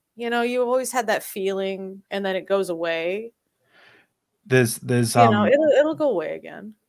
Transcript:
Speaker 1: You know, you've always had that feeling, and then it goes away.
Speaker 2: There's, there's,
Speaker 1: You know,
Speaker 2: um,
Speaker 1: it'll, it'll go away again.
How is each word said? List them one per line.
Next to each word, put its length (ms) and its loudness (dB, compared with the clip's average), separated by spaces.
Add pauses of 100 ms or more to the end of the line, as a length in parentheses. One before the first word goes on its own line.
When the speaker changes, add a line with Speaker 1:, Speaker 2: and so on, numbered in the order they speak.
(160)
Speaker 1:
You 140 -8
know, 120 0
you've 260 0
always 240 -2
had 160 -2
that 160 0
feeling, 880 -6
and 140 -4
then 100 -2
it 100 -6
goes 240 0
away. 640 -4 (1120)
Speaker 2:
There's, 320 2
there's, 380 -2
Speaker 1:
You 140 8
know, 140 4
Speaker 2:
um, 40 2
Speaker 1:
it'll, 220 4
it'll 260 4
go 140 0
away 260 -2
again. 380 -16 (160)